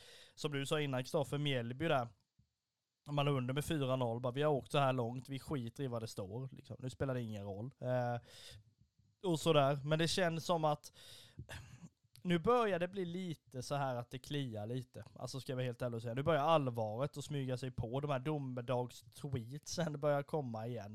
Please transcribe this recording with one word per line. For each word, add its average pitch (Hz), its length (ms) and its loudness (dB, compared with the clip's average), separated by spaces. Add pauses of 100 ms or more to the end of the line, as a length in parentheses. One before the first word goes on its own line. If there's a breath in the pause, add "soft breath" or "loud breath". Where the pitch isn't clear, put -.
(360 loud breath)
som 151 160 -4
du 139 140 -2
sa 151 160 2
innan, 131 220 0
Kristoffer, 143 340 0
Mjällby 135 500 0
där. 131 200 4 (1000)
Man 143 220 2
är 147 40 4
under 131 220 0
med 147 120 0
fyra 135 300 2
noll, 120 240 0
bara, 123 140 -2
"Vi 135 80 0
har 151 100 6
åkt 127 200 0
så 151 60 4
här 135 160 6
långt, 123 360 -2
vi 135 100 -6
skiter 127 440 -4
i 131 40 -2
vad 117 160 -2
det 110 40 -4
står, 113 440 -8
liksom. - 280 -14
Nu 127 100 -6
spelar 135 240 -2
det 123 80 0
ingen 107 220 -6
roll." 101 360 -6
Eh, 123 420 0 (1080 loud breath)
och 160 100 2
sådär. 147 440 6
Men 156 160 2
det 165 80 4
känns 165 380 2
som 165 200 2
att - 260 0 (1300 loud breath)
nu 175 180 2
börjar 214 400 4
det 180 80 2
bli 185 180 -4
lite 170 580 -6
så 143 120 -2
här 135 200 0
att 120 160 -6
det 131 80 -8
kliar 123 460 -4
lite. 120 400 -6 (100)
Alltså, 123 240 -8
ska - 120 -8
jag 127 60 -2
vara 127 80 0
helt 120 160 -4
ärlig 120 140 -2
och 113 60 -4
säga. 117 120 -4
Nu 135 100 0
börjar 151 180 4
allvaret 131 760 2
att 143 60 -6
smyga 131 340 -2
sig 131 140 -6
på. 120 280 -2
De 147 120 0
här 131 80 2
domedagstweetsen 131 1800 -2
börjar 143 240 4
komma 117 440 -2
igen. 107 280 -6